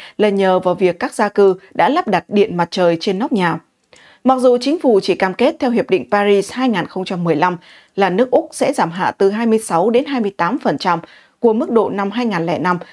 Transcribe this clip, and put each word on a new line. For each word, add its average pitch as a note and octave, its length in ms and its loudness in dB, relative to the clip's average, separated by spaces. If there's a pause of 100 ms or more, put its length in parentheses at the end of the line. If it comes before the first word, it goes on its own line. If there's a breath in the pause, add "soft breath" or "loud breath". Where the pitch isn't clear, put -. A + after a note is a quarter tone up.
(180 loud breath)
là G#3 100 2
nhờ F#3+ 300 2
vào F3+ 160 0
việc F3 240 0
các - 160 -6
gia G#3 140 0
cư G3 260 4 (200 loud breath)
đã F3 140 2
lắp E4 200 0
đặt F3+ 200 0
điện G3+ 280 0
mặt E3+ 140 -2
trời E3+ 300 2
trên F#3+ 180 -4
nóc A#3+ 140 -4
nhà. F3 260 0 (680 soft breath)
Mặc B3+ 160 2
dù B3 200 4
chính C#4+ 200 -2
phủ A3+ 220 4
chỉ F#3 120 0
cam F#3+ 200 -2
kết A#3 240 0
theo B3+ 120 -2
Hiệp - 200 -2
định F#3+ 200 0
Paris G3+ 420 2
hai C4 160 -2
nghìn F#3+ 180 -2
không F#3+ 180 -8
trăm F3 200 -6
mười E3 120 0
lăm F3 200 0 (400 loud breath)
là G3 140 2
nước A#3+ 200 0
Úc E4 220 2
sẽ - 200 -2
giảm F3 180 -2
hạ E3 280 -4
từ G3 120 2
hai A3+ 160 -2
mươi A3 120 2
sáu G3 320 0
đến B3 140 2
hai C#4 160 -4
mươi G3+ 160 -4
tám G3+ 220 -2
phần E3+ 200 -2
trăm E3+ 220 -2 (420 loud breath)
của A3+ 100 4
mức C#4 180 -2
độ A3 200 2
năm G3+ 200 -4
hai A#3+ 160 -4
nghìn F3 200 -2
lẻ E3+ 120 -2
năm F3 200 0 (140)